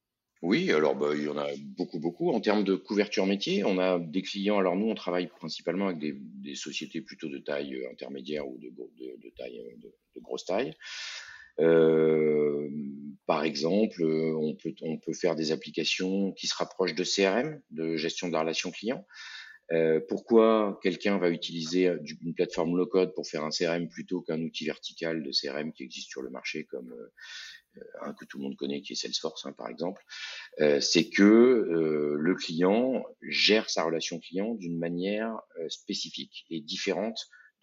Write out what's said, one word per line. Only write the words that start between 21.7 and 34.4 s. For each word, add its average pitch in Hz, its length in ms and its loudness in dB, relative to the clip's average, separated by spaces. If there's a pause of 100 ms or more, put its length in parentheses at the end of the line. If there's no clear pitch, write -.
euh, 87 120 2
du, 73 220 -12
une 82 120 -6
plateforme 87 420 0
low 90 100 4
code 90 280 2
pour 76 120 -6
faire 76 200 -4
un 78 40 -4
C 87 160 0
R 82 60 2
M 85 160 -2
plutôt 90 320 -6
qu'un 82 220 -4
outil 78 240 -6
vertical 82 580 -6
de 69 80 -8
C 69 180 -2
R 67 80 -6
M 78 140 -4
qui - 120 -12
existe 65 260 -14
sur 67 120 -10
le 64 80 -8
marché 64 360 -8
comme, 64 260 -12
euh, 58 220 -16 (640)
euh, - 40 -18 (220)
un 69 100 -8
que - 120 -16
tout - 120 -14
le 69 60 -6
monde 67 140 -6
connaît 71 240 -4
qui - 120 -12
est - 20 -8
Salesforce, 69 520 -6
hein, 69 60 -12
par 58 160 -10
exemple, 80 340 -6 (560)
euh, 73 220 6
c'est - 280 4
que, - 140 6
euh, 85 960 6
le 85 160 4
client 98 680 2 (180)
gère - 480 4
sa 92 140 0
relation 82 360 -2
client 98 340 -4